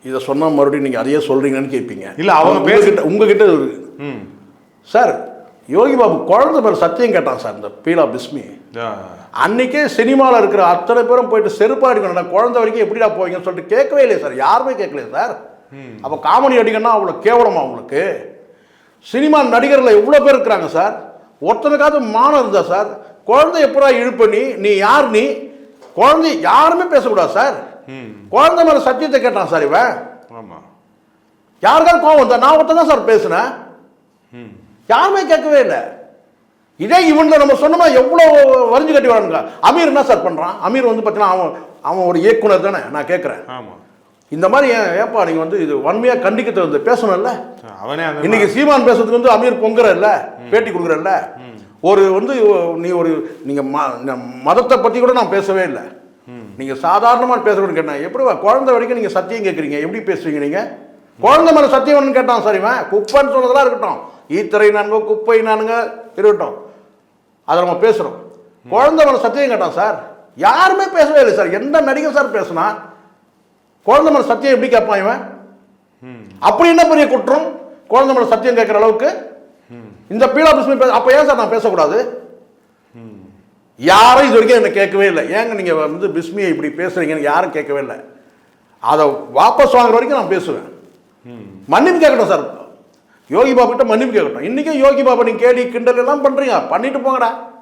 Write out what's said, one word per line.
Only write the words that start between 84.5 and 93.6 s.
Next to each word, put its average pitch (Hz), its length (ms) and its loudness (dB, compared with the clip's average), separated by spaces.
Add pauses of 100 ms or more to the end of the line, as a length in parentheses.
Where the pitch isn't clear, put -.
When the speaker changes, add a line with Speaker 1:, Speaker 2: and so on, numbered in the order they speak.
Speaker 1:
என்னை 202 140 2
கேட்கவே 196 360 0
இல்லை, 151 240 -2
"ஏங்க 226 220 -4
நீங்க 185 200 -4
வந்து 156 340 -4
பிஸ்மியை 170 420 -6
இப்படி 147 180 -4
பேசுறீங்கன்னு?" 160 540 -6
யாரும் 151 300 -2
கேட்கவே 143 280 -6
இல்லை. 120 160 -10 (840)
அதை 151 260 0
வாபஸ் 143 680 2
வாங்குற 240 180 4
வரைக்கும் 254 280 0
நான் 190 80 -6
பேசுவேன். 165 540 -8 (440)
Speaker 2:
ம். 104 420 -20
Speaker 1:
மன்னிப்பு 311 400 2
கேட்கட்டும் 233 200 2
சார், 165 160 -2 (840)
யோகி 240 260 2
பாபு 240 140 4